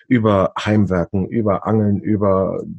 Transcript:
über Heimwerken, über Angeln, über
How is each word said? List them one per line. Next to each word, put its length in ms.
über 500
Heimwerken, 720
über 380
Angeln, 340
über 600